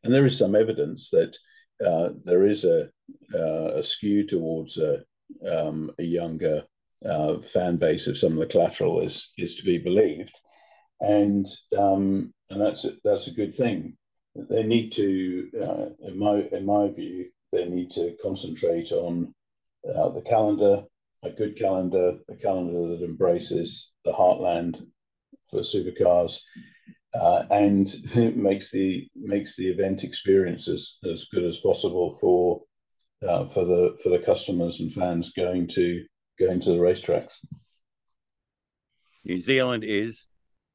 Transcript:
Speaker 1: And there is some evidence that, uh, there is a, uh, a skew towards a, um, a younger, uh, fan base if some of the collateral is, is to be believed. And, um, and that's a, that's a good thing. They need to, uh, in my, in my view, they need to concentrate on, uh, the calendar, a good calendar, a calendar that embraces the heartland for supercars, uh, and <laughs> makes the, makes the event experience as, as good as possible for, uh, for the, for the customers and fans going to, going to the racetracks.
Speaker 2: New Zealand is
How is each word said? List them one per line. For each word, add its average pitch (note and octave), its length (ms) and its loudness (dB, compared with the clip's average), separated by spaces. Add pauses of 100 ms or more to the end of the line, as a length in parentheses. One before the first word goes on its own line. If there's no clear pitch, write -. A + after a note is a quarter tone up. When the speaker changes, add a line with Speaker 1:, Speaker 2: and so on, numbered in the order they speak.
Speaker 1:
And A#2+ 80 2
there C3+ 140 6
is - 100 2
some G2 180 2
evidence D2 560 0
that, - 260 2 (480)
uh, F2 260 2 (140)
there F2+ 200 4
is G#2 200 2
a, E2 240 4 (460)
uh, D#2+ 400 -2
a D#2 80 -2
skew G2+ 440 0
towards E2 520 -4
a, D#2 240 0 (440)
um, D#2 520 -2
a E2+ 60 -6
younger, E2 600 -2 (400)
uh, D#2 340 -2
fan F2+ 380 -2
base D#2 320 0
if - 100 -4
some E2 140 2
of D#2 60 -2
the D#2+ 80 -2
collateral E2+ 540 2
is, - 380 -6
is - 180 -6
to - 80 -14
be F2+ 140 2
believed. F2+ 600 0 (640)
And, G2+ 440 2 (320)
um, G2 560 2 (160)
and G2 120 -6
that's G#2 240 0
a, - 80 -6 (120)
that's G2+ 240 0
a - 60 -12
good G#2 200 -4
thing. G2 420 -2 (380)
They A#2 280 -2
need A2+ 300 0
to, F#2 580 -2 (100)
uh, - 480 -8
in F#2 100 -10
my, G#2 340 0
in G2 120 -4
my G2+ 240 2
view, F2 420 -10 (220)
they F2+ 140 0
need F2+ 240 -6
to E2+ 320 -4
concentrate E2+ 720 -4
on, E2+ 420 -2 (520)
uh, - 240 0
the - 120 2
calendar, G#2 640 4 (380)
a - 80 -8
good G#2 260 -6
calendar, F#2 600 0 (120)
a - 60 -16
calendar F2+ 520 -2
that E2+ 160 -6
embraces E2+ 880 -2 (120)
the F2+ 80 2
heartland E2+ 720 0 (640)
for G2+ 100 -4
supercars, F2 800 2 (760)
uh, F2 360 4
and G2+ 440 4 (200)
<laughs> A#2 220 4
makes G2+ 340 0
the, F#2+ 440 -2
makes G2+ 420 -6
the F#2 120 -4
event G2 360 -2
experience F#2 640 2
as, - 360 -6
as E2+ 200 -6
good F2+ 200 -2
as E2 140 -4
possible F2+ 640 0
for, F2+ 420 4 (640)
uh, F2+ 200 0
for F#2+ 180 0
the, F2+ 380 2
for F#2 80 0
the F2 80 4
customers F2 640 -2
and E2+ 120 -6
fans F2 380 -2
going F2+ 360 -2
to, F2 380 -2 (340)
going F#2 220 2
to F#2+ 100 0
the E2+ 60 4
racetracks. F2 580 0 (1900)
Speaker 2:
New F2+ 160 -4
Zealand B2+ 420 0
is A2 440 -4 (480)